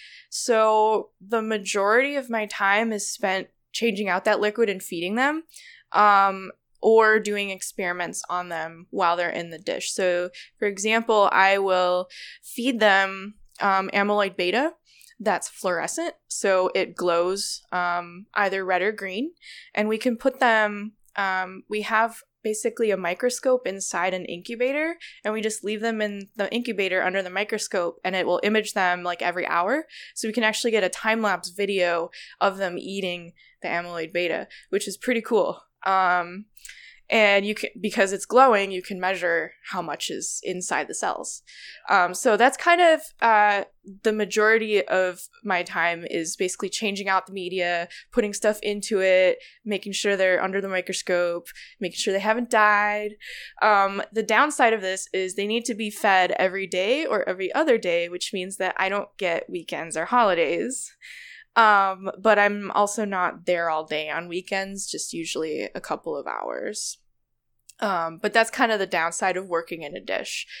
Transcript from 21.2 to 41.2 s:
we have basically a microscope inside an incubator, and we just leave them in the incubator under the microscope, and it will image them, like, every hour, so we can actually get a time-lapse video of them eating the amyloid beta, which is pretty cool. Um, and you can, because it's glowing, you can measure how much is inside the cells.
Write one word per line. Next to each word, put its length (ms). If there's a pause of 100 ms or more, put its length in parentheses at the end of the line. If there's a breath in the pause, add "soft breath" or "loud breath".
we 140
have 400 (220)
basically 480
a 40
microscope 680
inside 480
an 120
incubator, 720 (280 loud breath)
and 100
we 60
just 240
leave 160
them 200
in 360
the 180
incubator 480
under 180
the 100
microscope, 760
and 100
it 100
will 200
image 300
them, 280
like, 180
every 280
hour, 400 (260 loud breath)
so 140
we 40
can 120
actually 260
get 140
a 40
time-lapse 600
video 640 (300 loud breath)
of 180
them 200
eating 540 (300 soft breath)
the 40
amyloid 460
beta, 340 (240 loud breath)
which 160
is 100
pretty 240
cool. 400 (240)
Um, 640 (640 loud breath)
and 360
you 80
can, 160 (100)
because 320
it's 140
glowing, 440
you 120
can 180
measure 540 (160)
how 100
much 300
is 320
inside 460
the 60
cells. 480 (460 loud breath)